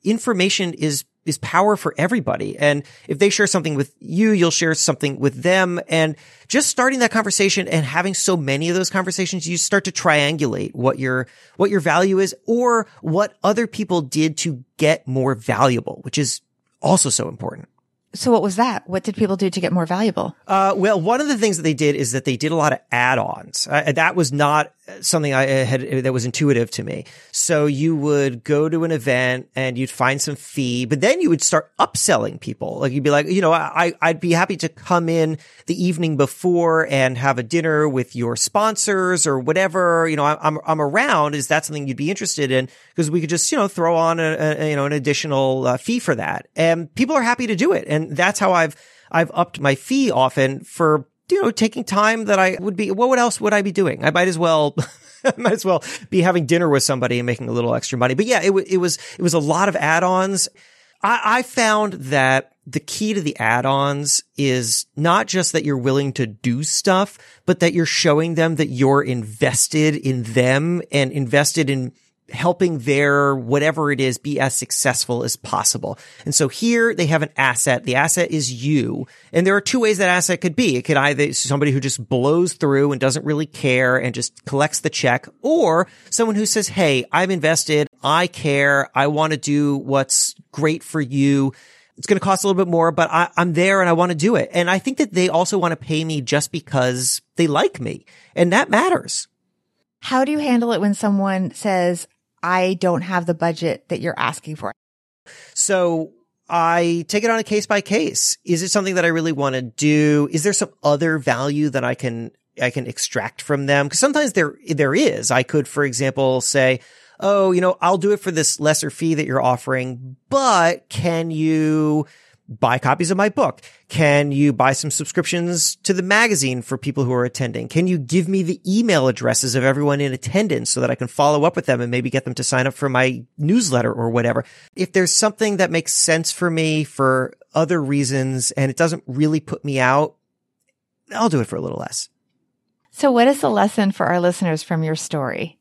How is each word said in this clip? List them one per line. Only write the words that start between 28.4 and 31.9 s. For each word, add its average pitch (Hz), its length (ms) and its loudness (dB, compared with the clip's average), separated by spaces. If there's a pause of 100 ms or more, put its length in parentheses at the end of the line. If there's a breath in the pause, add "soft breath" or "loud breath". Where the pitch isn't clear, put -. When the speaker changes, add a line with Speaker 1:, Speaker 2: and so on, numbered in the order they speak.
Speaker 1:
go 151 280 0
to 165 140 0
an 165 60 -2
event 127 640 -2
and 131 220 -4
you'd 127 140 -4
find 135 320 0
some 147 120 -4
fee, 123 520 -4
but 131 160 -2
then 277 180 2
you 339 80 2
would 165 140 2
start - 360 0
upselling - 600 0